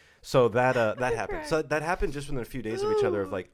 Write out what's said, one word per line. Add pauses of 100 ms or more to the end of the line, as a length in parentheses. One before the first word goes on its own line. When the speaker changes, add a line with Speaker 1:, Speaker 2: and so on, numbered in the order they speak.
(240)
Speaker 1:
So
that,
uh,
that
Speaker 2:
I'm
Speaker 1:
happened.
Speaker 2:
crying.
Speaker 1:
So
that
happened
just
within
a
few
days
of
each
other
of,
Speaker 2:
Ooh,
Speaker 1:
like,